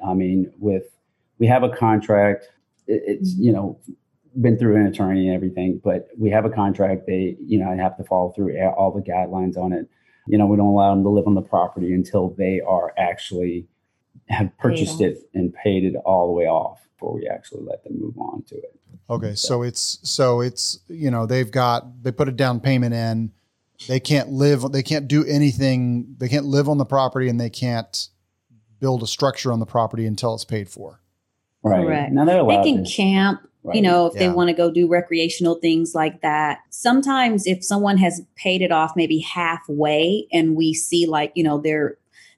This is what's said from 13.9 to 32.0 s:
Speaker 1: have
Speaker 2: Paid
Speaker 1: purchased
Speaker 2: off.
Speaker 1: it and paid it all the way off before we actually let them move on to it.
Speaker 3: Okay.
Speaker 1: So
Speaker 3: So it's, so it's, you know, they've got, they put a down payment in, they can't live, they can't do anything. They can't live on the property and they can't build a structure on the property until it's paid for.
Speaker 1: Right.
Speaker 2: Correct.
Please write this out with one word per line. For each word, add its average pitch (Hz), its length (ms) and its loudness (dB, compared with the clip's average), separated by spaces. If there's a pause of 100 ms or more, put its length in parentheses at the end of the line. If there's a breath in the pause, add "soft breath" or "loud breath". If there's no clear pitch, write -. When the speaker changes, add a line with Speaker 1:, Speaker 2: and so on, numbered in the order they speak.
Speaker 1:
have 107 200 -2
Speaker 2:
Paid - 100 -12
Speaker 1:
purchased 143 380 -2
Speaker 2:
off. - 60 -4
Speaker 1:
it - 320 -2
and 90 200 -4
paid 95 320 0
it 90 100 -2
all 90 320 0
the 87 60 -2
way 85 140 0
off - 460 -2
before - 220 -10
we - 140 -8
actually - 340 -12
let - 220 -12
them - 140 -10
move - 180 -10
on - 260 -12
to - 120 -20
it. - 220 -16 (320)
Speaker 3:
Okay. 110 260 -4
Speaker 1:
So - 120 -6
Speaker 3:
So 123 160 0
it's, - 400 -6
so 123 380 0
it's, - 380 -6 (100)
you 160 200 -4
know, 117 160 -2
they've 123 240 -2
got, 123 540 -2
they 127 80 -4
put 139 160 -2
a 131 60 -6
down 123 260 0
payment 123 340 0
in, 113 380 -2 (560)
they 127 140 -2
can't 135 320 0
live, 139 400 2
they 135 100 -2
can't 143 240 -4
do 147 180 2
anything. 127 920 0
They 127 100 -6
can't 143 180 0
live 139 220 2
on 147 100 2
the 135 80 0
property 131 440 0
and 117 100 0
they 117 100 -4
can't 117 600 -6 (720)
build 131 200 0
a 113 60 -6
structure 135 460 -2
on 113 80 -2
the 110 40 -4
property 113 400 -2
until 110 300 -2
it's 113 100 -12
paid 104 220 -6
for. - 320 -18 (640)
Speaker 1:
Right. 110 220 2
Speaker 2:
Correct. 147 260 -2